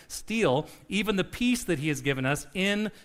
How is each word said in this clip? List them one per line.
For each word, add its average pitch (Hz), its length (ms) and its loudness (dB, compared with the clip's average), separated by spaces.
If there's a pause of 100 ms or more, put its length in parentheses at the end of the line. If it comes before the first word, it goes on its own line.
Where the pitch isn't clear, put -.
steal, 156 600 0 (220)
even 202 260 0
the 185 80 2
peace 240 420 0
that 170 120 0
he 151 120 -2
has 135 120 -2
given 135 240 0
us 143 300 -2
in 202 360 0 (140)